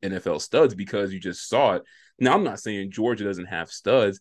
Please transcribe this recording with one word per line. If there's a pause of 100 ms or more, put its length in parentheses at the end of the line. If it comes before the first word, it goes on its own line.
N
F
L
studs,"
because
you
just
saw
it. (360)
Now,
I'm
not
saying
Georgia
doesn't
have
studs.